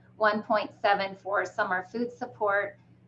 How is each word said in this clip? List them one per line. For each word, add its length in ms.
one 280
point 260
seven 360
for 280
summer 460
food 260
support, 640